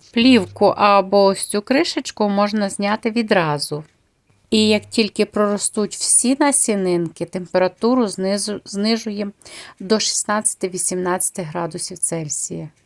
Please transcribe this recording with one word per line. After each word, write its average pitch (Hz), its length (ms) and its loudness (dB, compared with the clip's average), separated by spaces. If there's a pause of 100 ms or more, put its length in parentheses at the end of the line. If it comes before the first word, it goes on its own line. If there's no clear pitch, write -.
(140)
Плівку 233 500 4
або 202 600 4
ось 196 220 0
цю 208 160 -4
кришечку 269 680 -2
можна 202 400 0
зняти 202 420 -2
відразу. 160 760 0 (680)
І 214 180 4
як 208 160 2
тільки 214 400 0
проростуть 208 680 -2
всі - 460 0
насінинки, 190 840 0
температуру 185 840 0
знизу-, 196 580 -4
знижуємо 208 680 -4 (480)
до 214 180 0
шістнадцяти-вісімнадцяти 185 1400 -2
градусів 170 560 -8
Цельсія. 165 680 -6 (180)